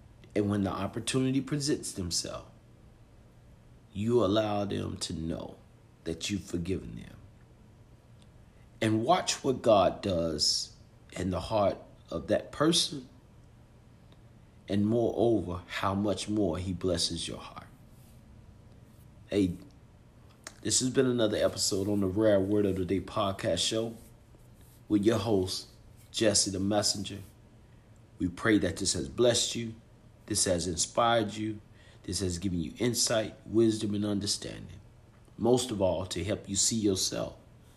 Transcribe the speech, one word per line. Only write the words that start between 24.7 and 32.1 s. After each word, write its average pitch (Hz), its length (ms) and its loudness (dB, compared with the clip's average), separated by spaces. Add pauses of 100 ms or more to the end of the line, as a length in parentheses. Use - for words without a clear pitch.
with 104 160 2
your 110 160 4
host, 98 480 0 (440)
Jesse 104 400 2
the 95 80 -4
Messenger. 101 600 0 (1000)
We 90 120 -2
pray 107 300 4
that 87 180 0
this 92 160 -2
has 80 160 -4
blessed 117 460 2
you, 117 180 -6 (540)
this 107 180 0
has 87 220 0
inspired 113 680 2
you, 107 260 -6 (440)
this 92 180 -4